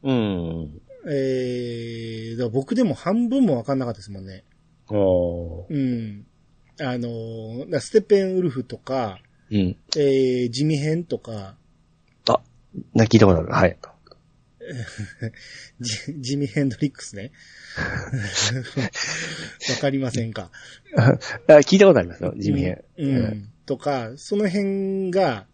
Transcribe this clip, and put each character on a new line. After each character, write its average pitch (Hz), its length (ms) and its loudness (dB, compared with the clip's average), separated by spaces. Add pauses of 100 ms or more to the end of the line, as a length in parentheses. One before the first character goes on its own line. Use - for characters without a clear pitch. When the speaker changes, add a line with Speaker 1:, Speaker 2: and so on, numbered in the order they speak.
Speaker 1:
う 139 100 0
ん。 85 680 -4 (280)
Speaker 2:
え 120 1300 -6
ー、 - 20 -8
だ - 20 -8
か 127 60 -2
ら 117 60 -4
僕 135 240 -4
で 247 100 2
も 160 100 0
半 226 340 -2
分 262 160 2
も 151 120 2
わ 117 80 -6
か 139 100 -2
ん 135 40 0
な 127 80 -2
か 117 60 -6
っ - 20 -6
た - 40 -14
で 98 60 -20
す 104 60 -18
も 95 100 -12
ん 95 60 -16
ね。 95 180 -18 (440)
Speaker 1:
あ - 40 -8
ー。 87 800 0
Speaker 2:
う 151 80 -4
ん。 113 480 -4 (540)
あ 123 180 -4
の、 113 640 -8
だ - 60 -10
か - 100 -12
ら 131 40 0
ス - 120 -14
テ 214 80 6
ッ - 40 -12
ペ 196 180 4
ン 185 140 -2
ウ 180 60 0
ル 170 80 2
フ 127 140 -6
と 117 120 -14
か、 120 440 -4 (300)
Speaker 1:
う 107 60 -6
ん。 95 200 2 (200)
Speaker 2:
え 135 520 2
ー、 - 20 -4
ジ 123 140 -2
ミ 156 120 2
ヘ 151 180 -2
ン 170 100 -4
と 120 140 -6
か。 104 360 -12 (760)
Speaker 1:
あ、 - 120 2 (520)
な、 113 140 6
聞 113 100 4
い 104 40 10
た 107 60 10
こ 95 60 8
と 82 60 4
あ 80 40 -2
る。 80 60 -8
は 82 180 2
い。 82 120 0 (920)
Speaker 2:
<laughs> - 1120 -12
ジ-、 120 400 -8
ジ 131 160 -4
ミ 143 100 0
ヘ 147 160 -2
ン 139 60 2
ド 113 100 -4
リ 143 120 -2
ッ - 20 -20
ク - 100 -20
ス - 140 -16
ね。 101 160 -12 (440)
<laughs> - 1900 -6
わ 127 100 -2
か 143 100 0
り 135 80 -2
ま 131 120 -2
せ 120 160 -4
ん 110 60 -10
か？ 98 180 -12 (220)
Speaker 1:
<laughs> - 240 -20
あ、 - 640 6
聞 185 160 4
い - 20 8
た 202 80 10
こ 190 80 10
と 113 60 6
あ - 20 0
り 87 60 -4
ま 87 80 -14
す - 60 -8
よ、 92 140 -4
ジ 101 160 -2
ミ 92 80 0
ヘ 90 100 0
ン。 - 140 -10 (140)
Speaker 2:
う 151 80 -4
ん。 - 20 0
う 135 40 2
ん。 131 40 2
Speaker 1:
う 123 120 2
ん。 104 200 -8 (180)
Speaker 2:
と 135 120 -4
か、 127 380 -4
そ - 200 -6
の 208 120 0
辺 196 640 -2
が 185 440 0